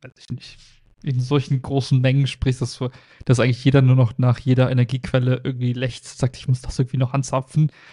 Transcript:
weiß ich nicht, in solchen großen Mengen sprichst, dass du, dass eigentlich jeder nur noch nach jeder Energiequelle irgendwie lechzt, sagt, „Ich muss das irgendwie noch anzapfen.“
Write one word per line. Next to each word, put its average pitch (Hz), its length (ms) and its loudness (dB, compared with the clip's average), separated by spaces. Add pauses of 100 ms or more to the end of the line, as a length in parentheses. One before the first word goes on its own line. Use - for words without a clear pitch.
weiß 117 160 -20
ich - 120 -20
nicht, - 280 -14 (440)
in 127 180 -2
solchen 135 420 0
großen 135 380 0
Mengen 131 260 2
sprichst, - 360 -4
dass - 160 -8
du, 208 100 -6 (380)
dass 123 120 4
eigentlich 123 240 0
jeder 135 200 4
nur 127 120 6
noch 127 240 4
nach 123 220 2
jeder 127 300 2
Energiequelle 127 720 0
irgendwie 123 280 -2
lechzt, 123 460 -8
sagt, - 180 -2
„Ich - 120 -8
muss 127 140 0
das - 160 -6
irgendwie 135 180 -2
noch 127 160 0
anzapfen.“ 139 580 -2 (220)